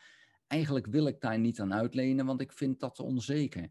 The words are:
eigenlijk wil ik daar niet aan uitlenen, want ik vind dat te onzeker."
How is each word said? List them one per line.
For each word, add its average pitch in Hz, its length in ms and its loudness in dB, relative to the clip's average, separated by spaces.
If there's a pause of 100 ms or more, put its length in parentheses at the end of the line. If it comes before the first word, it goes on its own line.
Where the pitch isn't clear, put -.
(460)
eigenlijk 147 400 0
wil 143 200 2
ik 135 140 -2
daar 113 180 0
niet 113 220 2
aan 98 140 0
uitlenen, 131 520 0
want 131 140 -2
ik 135 120 -8
vind 135 280 -2
dat 127 140 -6
te - 80 -10
onzeker." 131 680 -2